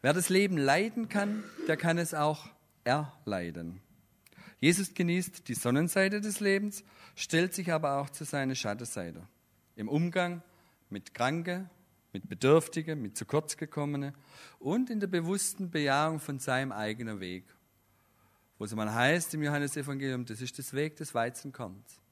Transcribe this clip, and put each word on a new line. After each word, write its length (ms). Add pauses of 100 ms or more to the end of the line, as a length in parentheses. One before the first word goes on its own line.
Wer 120
das 160
Leben 280
leiden 520
kann, 340 (240)
der 80
kann 220
es 160
auch 340 (380)
erleiden. 960 (800)
Jesus 320
genießt 560
die 60
Sonnenseite 680
des 180
Lebens, 460 (320)
stellt 360
sich 200
aber 260
auch 100
zu 140
seiner 320
Schattenseite. 720 (480)
Im 140
Umgang 540 (460)
mit 240
Kranke, 560 (440)
mit 140
Bedürftige, 720
mit 200
zu 80
kurz 300
gekommene 580 (460)
und 300
in 100
der 80
bewussten 640
Bejahung 480
von 200
seinem 340
eigenen 480
Weg. 240 (1120)
Wo 80
es 100
mal 180
heißt 400
im 100
Johannesevangelium, 840
das 160
ist 180
das 140
Weg 240
des 180
Weizenkorns. 840 (100)